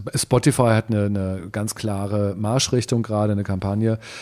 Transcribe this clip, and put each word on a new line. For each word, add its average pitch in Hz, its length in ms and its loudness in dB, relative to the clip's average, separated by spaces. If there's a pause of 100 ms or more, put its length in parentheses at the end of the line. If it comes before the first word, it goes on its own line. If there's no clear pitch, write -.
(160)
Spotify 127 580 4
hat 110 160 2
eine, 104 140 2
eine 95 480 -2
ganz 104 240 -4
klare 101 600 -2
Marschrichtung 117 680 0
gerade, 107 260 0
eine 101 140 0
Kampagne, 104 560 0 (220)